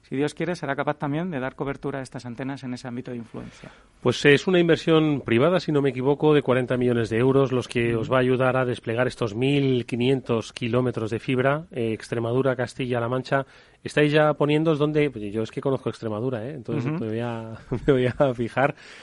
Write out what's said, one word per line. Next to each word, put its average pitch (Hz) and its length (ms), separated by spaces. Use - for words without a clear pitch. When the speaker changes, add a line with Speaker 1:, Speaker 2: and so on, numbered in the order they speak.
Speaker 1:
si - 140
Dios 143 160
quiere, 170 240
será 139 200
capaz 147 180
también 156 360
de 139 100
dar 131 160
cobertura 139 420
a 135 40
estas 123 220
antenas 131 380
en 127 100
ese 123 160
ámbito 123 220
de 123 80
influencia. 117 520
Speaker 2:
Pues - 240
es 143 220
una 185 120
inversión 156 600
privada, 143 400
si 160 120
no 143 100
me 139 80
equivoco, 139 420
de 147 80
cuarenta 127 380
millones 120 320
de 110 80
euros, 131 340
los 123 160
que 117 240
Speaker 1:
Ujú. 113 80
Speaker 2:
os 110 100
va 127 60
a 131 40
ayudar 127 360
a 131 80
desplegar 123 440
estos 110 260
mil 131 500
quinientos 120 720
kilómetros 117 560
de 110 80
fibra, 139 520
eh, 113 220
Extremadura, 120 640
Castilla-La 123 540
Mancha. 131 340
¿Estáis 151 280
ya 151 220
poniéndoos 151 440
donde? 151 320
Yo 110 120
es 110 80
que 139 100
conozco 131 300
Extremadura, 113 560
¿eh? 151 80
Entonces 120 320
Speaker 1:
Ujú. 156 180
Speaker 2:
me 107 60
voy 113 100
a, 113 380
<laughs> 120 160
me 147 60
voy 127 140
a 131 260
fijar. 127 420